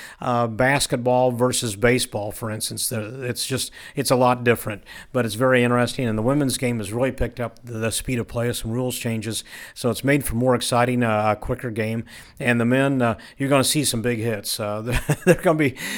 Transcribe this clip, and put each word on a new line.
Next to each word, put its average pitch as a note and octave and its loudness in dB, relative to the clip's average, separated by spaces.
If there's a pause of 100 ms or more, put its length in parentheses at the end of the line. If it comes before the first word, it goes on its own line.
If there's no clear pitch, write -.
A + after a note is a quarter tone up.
(200)
uh, A#2+ 0
basketball B2+ 2
versus A#2+ 0
baseball, A2 2
for A2 -6
instance. A2 -6
The, A#2 -6
it's B2 -4
just, - -4 (240)
it's C#3 -2
a B2+ 6
lot B2 4
different, A2 0 (300)
but B2 2
it's G#2 -4
very B2+ 4
interesting, B2 2
and G#2+ -2
the G#2+ -2
women's C3+ 2
game A#2+ -2
has G2+ -6
really B2 -2
picked A#2+ -4
up A#2 -8
the, A#2+ -12
the A2+ -2
speed A#2+ -2
of A2 -4
play. A#2+ -2
Some A#2 -6
rules B2 -2
changes, A2+ -4 (280)
so - -2
it's A2 -2
made C#3+ 2
for - -2
more B2 4
exciting, B2 2
uh, G#2+ 2
a - -18
quicker B2+ -6
game. A2+ -4 (360)
And A#2+ 2
the A#2 2
men, C3+ 4
uh, A#2 2 (180)
you're C#3 -2
gonna C3+ 4
see D3 0
some A#2 -2
big A#2+ 0
hits. G#2+ -4
Uh, G#2+ -4
<laughs> B2 -2
there E3+ 6
are - -10
gonna D#3+ 4
be C#3+ 2 (200)